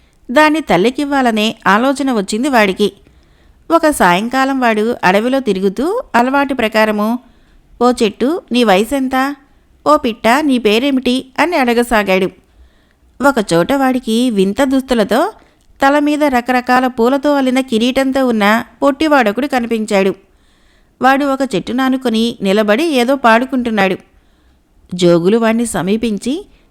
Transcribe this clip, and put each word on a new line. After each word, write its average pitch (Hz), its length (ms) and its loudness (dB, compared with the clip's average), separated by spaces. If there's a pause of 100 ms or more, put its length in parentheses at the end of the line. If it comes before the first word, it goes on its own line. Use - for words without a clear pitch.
(320)
దాన్ని 302 300 2
తల్లికివ్వాలనే 226 960 0 (120)
ఆలోచన 269 440 0
వచ్చింది 220 380 -2
వాడికి. 208 420 2 (800)
ఒక 320 180 2
సాయంకాలం 262 680 0
వాడు 226 440 0
అడవిలో 240 360 0
తిరుగుతూ 220 600 -2 (140)
అలవాటు 269 380 0
ప్రకారము, 220 680 -2 (600)
"ఓ 247 100 4 (120)
చెట్టు, 226 380 -2 (100)
నీ 240 120 2
వయసెంత? 262 720 0 (520)
ఓ 294 100 4
పిట్ట, 233 300 -4 (140)
నీ 269 160 0
పేరేమిటి?" 254 680 0 (140)
అని 339 160 0
అడగసాగాడు. 226 720 0 (1000)
ఒకచోట 202 460 0
వాడికి 254 560 0
వింత 202 340 0
దుస్తులతో, 262 720 0 (520)
తల 285 140 2
మీద 294 240 0
రకరకాల 254 640 0
పూలతో 269 480 0
అల్లిన 262 240 0
కిరీటంతో 262 680 0
ఉన్న 220 380 0 (160)
పొట్టివాడొకడు 277 640 2
కనిపించాడు. 220 680 -2 (840)
వాడు 269 240 2
ఒక 269 300 -2
చెట్టు 180 180 -4
నానుకొని 254 680 -2
నిలబడి 208 420 0
ఏదో 269 320 0
పాడుకుంటున్నాడు. 233 800 0 (960)
జోగులు 175 440 2
వాణ్ణి 226 280 0
సమీపించి 226 800 -4 (240)